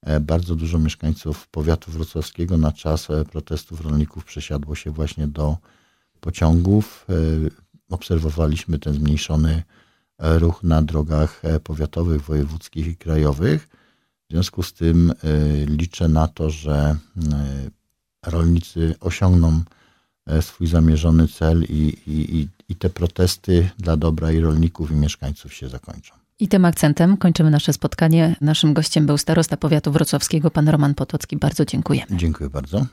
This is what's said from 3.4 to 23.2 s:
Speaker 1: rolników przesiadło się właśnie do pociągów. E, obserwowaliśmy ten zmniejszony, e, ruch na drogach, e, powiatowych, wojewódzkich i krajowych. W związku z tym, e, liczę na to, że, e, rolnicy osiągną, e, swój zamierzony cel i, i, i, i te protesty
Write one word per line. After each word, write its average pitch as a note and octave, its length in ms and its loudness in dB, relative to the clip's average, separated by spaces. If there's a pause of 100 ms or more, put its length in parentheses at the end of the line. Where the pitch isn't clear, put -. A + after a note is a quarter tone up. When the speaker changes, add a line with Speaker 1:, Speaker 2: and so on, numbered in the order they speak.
Speaker 1:
rolników D#2 440 -4
przesiadło D2 500 -10
się - 160 -12
właśnie D2+ 360 -6
do D2+ 300 -2 (640)
pociągów. F2 880 0
E, F#2+ 60 -4 (800)
obserwowaliśmy D#2+ 840 -2
ten D2 160 -4
zmniejszony, D#2 680 0 (560)
e, D#2+ 200 2
ruch E2+ 240 0
na D#2+ 200 2
drogach, D#2 640 -2
e, D#2+ 160 -2
powiatowych, D#2 600 -4
wojewódzkich D#2 640 -6
i E2 100 -8
krajowych. D#2 720 0 (600)
W - 40 -16
związku F2+ 300 -4
z - 100 -8
tym, E2+ 380 4
e, D2+ 560 0
liczę E2 420 -2
na D#2 200 2
to, D#2+ 220 -4
że, D2+ 460 -2 (360)
e, C#2 380 -6 (560)
rolnicy E2 720 0
osiągną, F2 640 2 (640)
e, D#2 160 0
swój - 240 -6
zamierzony D#2+ 640 4
cel E2 340 0
i, D2+ 440 -2
i, D2+ 300 -4
i, D2+ 120 -2 (200)
i - 80 -8
te - 140 -2
protesty F2+ 880 0